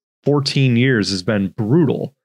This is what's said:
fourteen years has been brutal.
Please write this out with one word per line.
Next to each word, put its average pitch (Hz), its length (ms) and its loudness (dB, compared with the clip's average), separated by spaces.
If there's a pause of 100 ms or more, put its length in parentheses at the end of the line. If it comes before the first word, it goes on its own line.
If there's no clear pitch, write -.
(240)
fourteen 139 520 0
years 117 340 0
has 95 120 -6
been 101 260 -2
brutal. 120 680 0 (100)